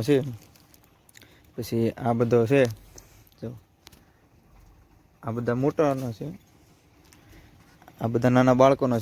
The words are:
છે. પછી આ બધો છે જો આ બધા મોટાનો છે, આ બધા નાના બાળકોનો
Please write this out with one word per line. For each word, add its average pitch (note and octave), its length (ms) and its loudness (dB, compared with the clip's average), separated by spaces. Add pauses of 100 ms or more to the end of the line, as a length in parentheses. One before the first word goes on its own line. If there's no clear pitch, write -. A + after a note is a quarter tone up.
છે. C#3+ 100 2 (1400)
પછી A#2 320 -4 (200)
આ A#2 120 0
બધો A#2+ 200 2 (120)
છે C#3 100 4 (760)
જો A2+ 100 -12 (1700)
આ A2+ 120 -8
બધા A#2+ 280 -4
મોટાનો C#3 440 -2 (100)
છે, - 100 -12 (1700)
આ A2+ 100 -4
બધા B2 240 2
નાના B2+ 260 4
બાળકોનો C3+ 400 4